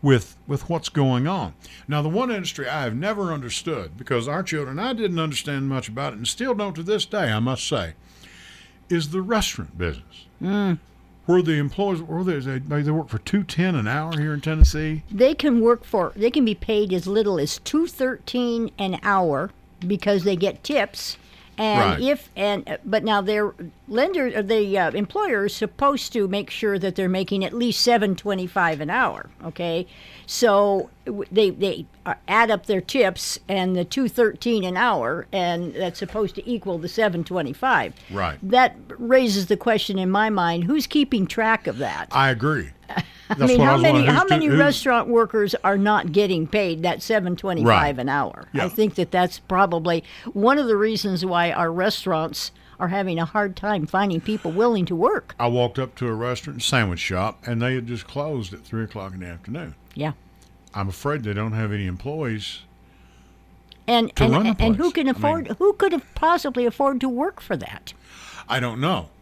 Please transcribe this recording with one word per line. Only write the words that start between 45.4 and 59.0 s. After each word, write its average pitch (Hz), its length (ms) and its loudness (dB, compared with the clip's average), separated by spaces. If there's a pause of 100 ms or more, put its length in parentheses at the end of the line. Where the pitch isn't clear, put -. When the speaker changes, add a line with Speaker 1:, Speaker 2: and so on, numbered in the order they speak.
Speaker 2:
are 196 140 4
not 202 340 2
getting 185 340 2
paid 170 380 0
that 175 180 0
seven 180 340 0
twenty-five 147 600 2
Speaker 1:
Right. 127 40 -8
Speaker 2:
an 127 100 -4
hour? 135 440 -4
Speaker 1:
Yeah. 139 120 0
Speaker 2:
I 180 40 -2
think 214 260 0
that - 160 -2
that's 180 280 0
probably 170 640 0 (300)
one 233 260 4
of 269 80 0
the 220 80 4
reasons 202 500 0
why 175 260 0
our 165 200 -2
restaurants 175 800 -2 (280)
are 180 100 -2
having 190 280 -2
a 165 80 0
hard 202 300 -2
time 196 320 -2
finding 190 320 0
people 208 320 -4
willing 208 340 2
to 175 100 -4
work. 254 440 0
Speaker 1:
I 120 80 0
walked 120 320 0
up 127 160 -6
to 123 120 -4
a 113 60 -2
restaurant 123 420 -6
and 117 80 -8
sandwich 101 360 2
shop, 95 480 -2
and 117 140 -2
they 127 140 0
had 120 120 -6
just 117 180 -8
closed 139 480 -6
at - 100 -18
three 113 200 -6
o'clock 98 300 -10